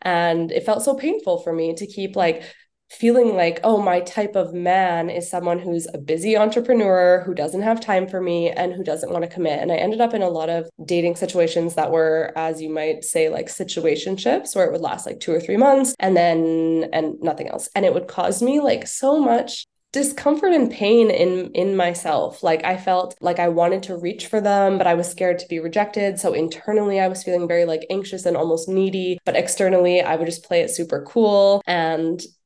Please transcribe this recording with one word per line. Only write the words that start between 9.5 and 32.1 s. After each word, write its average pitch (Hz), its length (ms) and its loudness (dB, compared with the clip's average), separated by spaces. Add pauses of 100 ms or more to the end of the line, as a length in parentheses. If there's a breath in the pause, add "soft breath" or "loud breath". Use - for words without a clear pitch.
And 170 140 -2
I - 20 0
ended 214 260 -2
up 233 140 0
in 202 80 0
a 185 60 0
lot 165 200 -4
of 165 220 -4 (140)
dating 175 320 0
situations 170 580 0
that 156 160 0
were, 160 460 0
as 160 260 -4
you 156 80 -10
might 156 320 -4
say, 160 260 0
like, 156 200 -4
situationships, 185 1080 -2
where 190 120 4
it - 40 0
would 170 120 -4
last, - 220 -6
like, - 140 -10
two - 140 -4
or 165 80 0
three 180 160 -4
months 269 420 4
and 190 180 2
then, 165 760 2
and 156 280 -4
nothing - 280 -4
else. - 260 -8
And 196 100 0
it 175 80 4
would 180 140 -2
cause 185 340 -2
me, 269 200 2
like, - 260 0
so 277 320 0
much 247 480 0 (240)
discomfort 294 640 0
and 269 180 4
pain 220 400 4
in, 180 440 0
in 190 200 0
myself. 175 720 -2
Like, 160 200 2
I 185 120 0
felt 180 440 -2
like 175 200 0
I 175 80 2
wanted 175 360 2
to 185 120 -10
reach 175 320 -8
for 214 120 0
them, 196 380 2
but 180 80 2
I 170 80 4
was 175 160 -2
scared 180 300 -2
to - 80 -16
be 170 100 -6
rejected. 202 640 -2
So - 140 0
internally, 196 640 0
I 190 80 4
was 185 160 -6
feeling 175 240 -2
very, 170 160 2
like, 160 260 -2
anxious 190 360 -6
and 175 100 0
almost 165 320 0
needy, 190 560 0
but - 100 0
externally, 180 680 4
I 156 120 0
would 165 120 -2
just 165 180 -8
play 175 160 0
it - 100 0
super 147 380 -4
cool. 202 580 4
And 165 560 -2 (240)